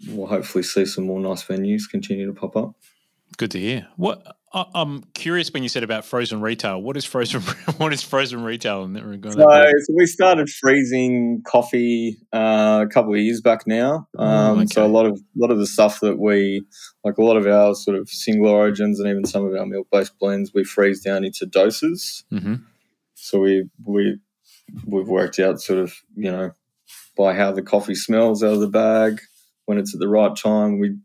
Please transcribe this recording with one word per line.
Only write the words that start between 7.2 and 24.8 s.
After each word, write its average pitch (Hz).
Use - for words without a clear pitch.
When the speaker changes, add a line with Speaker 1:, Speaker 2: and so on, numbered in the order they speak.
Speaker 2:
<laughs> -
what 156
is 139
frozen 123
retail 113
in 92
that 110
regard? 104
Speaker 1:
So, 151
so 147
we 175
started 170
freezing 123
coffee, 120
uh, 107
a 107
couple 107
of 104
years 113
back 113
now. 127
Speaker 2:
Oh, 110
Speaker 1:
Um, 107
so 110
a -
Speaker 2:
okay. 107
Speaker 1:
lot 113
of, 101
a -
lot 120
of 110
the 101
stuff 107
that 104
we, 101
like, 104
a 110
lot 113
of 101
our 104
sort 98
of 92
single 107
origins 104
and 101
even 196
some 202
of 95
our 95
milk-based 98
blends, 98
we 98
freeze 98
down 98
into 185
doses. 220
Speaker 2:
Mm-hmm. 104
Speaker 1:
So -
we, 95
we, 101